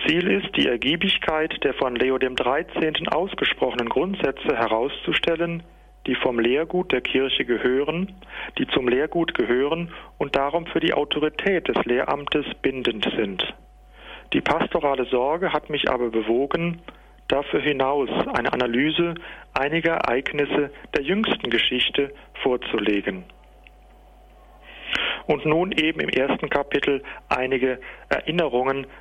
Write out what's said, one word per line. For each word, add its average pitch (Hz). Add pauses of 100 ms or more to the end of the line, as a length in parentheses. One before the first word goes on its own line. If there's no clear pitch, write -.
Ziel 175
ist, 196
die 143
Ergiebigkeit 156
der 135
von 127
Leo 127
dem 127
Dreizehnten 147
ausgesprochenen 131
Grundsätze 139
herauszustellen, 147 (420)
die 131
vom 123
Lehrgut 160
der 127
Kirche 135
gehören, 135 (460)
die 131
zum 131
Lehrgut 156
gehören 143 (260)
und 143
darum 143
für -
die 165
Autorität 151
des 113
Lehramtes 143 (160)
bindend 120 (120)
sind. 98 (800)
Die 147
pastorale 143
Sorge 143
hat 147
mich 147
aber 123
bewogen, 139 (480)
dafür 143
hinaus 135 (220)
eine 123
Analyse 143 (400)
einiger 160
Ereignisse 143 (240)
der 151
jüngsten 180
Geschichte 127 (300)
vorzulegen. 104 (2000)
Und 151
nun 165
eben 156
im 151
ersten 139
Kapitel 139 (260)
einige 127 (300)
Erinnerungen 135 (140)